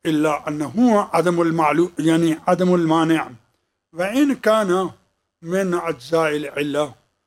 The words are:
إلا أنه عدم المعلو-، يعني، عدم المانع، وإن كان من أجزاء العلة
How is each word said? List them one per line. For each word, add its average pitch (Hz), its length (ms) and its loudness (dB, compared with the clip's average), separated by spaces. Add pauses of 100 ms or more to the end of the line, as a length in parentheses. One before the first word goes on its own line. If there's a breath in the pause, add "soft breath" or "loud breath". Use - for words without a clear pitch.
إلا 151 420 0
أنه 185 640 0
عدم 170 300 2
المعلو-، 165 560 0
يعني، 165 500 2
عدم 180 260 2
المانع، 160 560 0 (640)
وإن 214 420 0
كان 190 560 0 (520)
من 180 320 -2
أجزاء 156 640 -2
العلة 143 580 -4 (320)